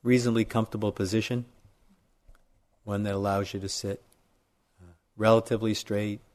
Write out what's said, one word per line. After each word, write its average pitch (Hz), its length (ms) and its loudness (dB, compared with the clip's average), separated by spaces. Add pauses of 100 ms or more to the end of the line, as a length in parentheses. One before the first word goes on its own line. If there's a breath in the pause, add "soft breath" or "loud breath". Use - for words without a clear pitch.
reasonably 120 420 4
comfortable 107 460 -2
position, 110 540 -2 (1400)
one 101 200 -4
that 101 120 -2
allows 98 400 -2
you 98 40 -4
to 95 80 -8
sit, - 360 -6 (760)
uh, 87 140 -20 (240)
relatively 110 560 4
straight 104 480 -4 (140)